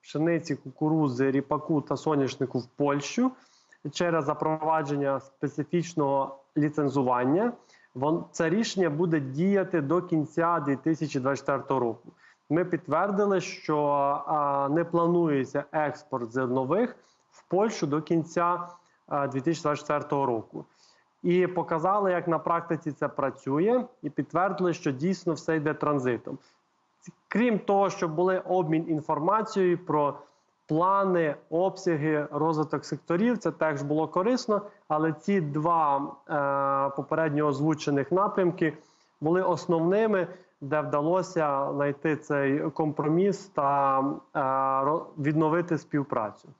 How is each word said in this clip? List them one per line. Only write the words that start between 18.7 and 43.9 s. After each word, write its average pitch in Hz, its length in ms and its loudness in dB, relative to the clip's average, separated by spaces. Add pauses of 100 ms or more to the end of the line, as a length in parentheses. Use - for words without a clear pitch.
а, 143 200 -2
дві 131 140 -4
тисячі 156 220 0
двадцять 147 160 0
четвертого 139 460 -2
року. 113 400 -4 (580)
І 175 240 4
показали, 180 640 0
як 170 160 0
на 160 120 0
практиці 165 520 -2
це 147 160 -4
працює, 147 760 0 (160)
і 147 80 -6
підтвердили, 180 640 0
що 156 180 -4
дійсно 165 420 -2
все 160 220 -2
йде 151 180 0
транзитом. 139 640 -2 (920)
Крім 220 320 2
того, 196 300 2
що - 180 -4
були 180 320 2
обмін 165 500 0
інформацією 175 960 0
про 147 280 0 (540)
плани, 175 680 2 (140)
обсяги, 156 840 0
розвиток 151 540 -2
секторів, 190 520 0
це 165 140 -2
теж 151 300 -2
було 151 260 0
корисно, 202 540 0 (260)
але 156 260 0
ці 196 280 0
два, 151 760 0 (140)
е, 139 680 0
попередньо 151 500 0
озвучених 147 640 0
напрямки 180 680 0 (440)
були 170 200 2
основними, 180 840 2 (340)
де 147 200 -2
вдалося 147 920 0
знайти 143 420 0
цей 143 540 0
компроміс 160 760 0
та, 139 540 2